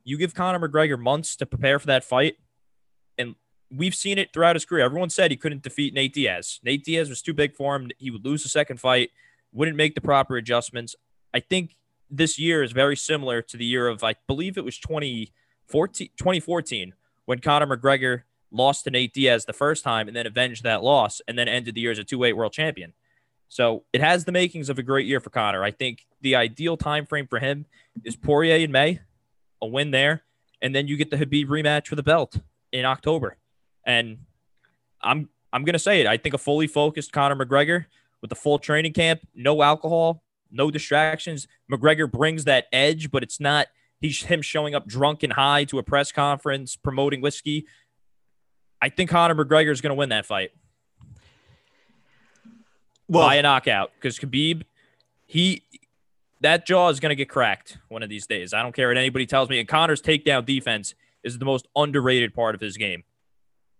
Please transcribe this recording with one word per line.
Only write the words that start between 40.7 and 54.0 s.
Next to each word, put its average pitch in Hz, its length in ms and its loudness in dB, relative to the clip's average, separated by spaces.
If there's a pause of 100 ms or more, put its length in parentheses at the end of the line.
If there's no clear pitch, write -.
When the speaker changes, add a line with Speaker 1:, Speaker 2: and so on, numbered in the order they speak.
Speaker 1:
distractions. 151 760 -2 (240)
McGregor 151 400 2
brings 156 340 0
that 131 280 4
edge, 151 380 2
but 135 120 0
it's - 180 -12
not 147 260 2 (340)
he's 147 220 -4
him 170 200 2
showing 151 320 -4
up - 120 -4
drunk 139 360 0
and 117 100 -2
high 143 320 4
to 139 140 -4
a 131 40 -2
press 143 300 0
conference, 143 640 -2
promoting 139 440 -2
whiskey. 147 460 -4 (1160)
I - 80 2
think 180 200 -2
Conor 170 260 6
McGregor 151 340 4
is 131 100 0
gonna 143 140 -2
win 139 160 0
that 107 160 -2
fight 95 240 -4 (2500)
Speaker 2:
Well 165 180 6
Speaker 1:
by 139 100 6
a 147 60 4
knockout, 127 580 2